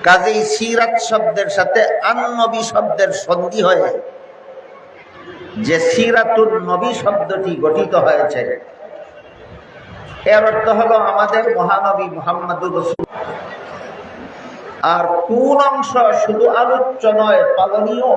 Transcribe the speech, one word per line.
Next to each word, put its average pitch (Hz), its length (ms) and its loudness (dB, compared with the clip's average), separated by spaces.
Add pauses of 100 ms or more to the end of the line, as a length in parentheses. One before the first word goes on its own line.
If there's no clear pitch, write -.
কাজেই 202 320 4 (140)
সিরাত 226 400 0 (160)
শব্দের 214 480 0
সাথে 202 240 2 (300)
আন 240 80 0 (220)
নবী 226 200 0 (100)
শব্দের 202 400 0 (140)
সন্ধি 175 420 -2
হয়ে 180 220 2 (1800)
যে - 100 2 (160)
সিরাতুন 226 580 4 (220)
নবী 175 200 -2 (100)
শব্দটি 190 500 -2 (120)
গঠিত 156 300 0 (120)
হয়েছে, 151 360 0 (1900)
এর 214 160 6
অর্থ 220 180 0 (120)
হলো 226 160 4 (160)
আমাদের 208 320 0 (140)
মহানবী 196 500 0 (100)
মুহাম্মাদুর 175 600 -6
রাসূল। - 280 -4 (1900)
আর 170 80 0 (260)
কোন 269 280 2 (120)
অংশ 269 220 -4 (320)
শুধু 220 220 2 (160)
আলোচ্য 254 420 0 (180)
নয়, 208 200 4 (160)
পালনীয়? 214 600 0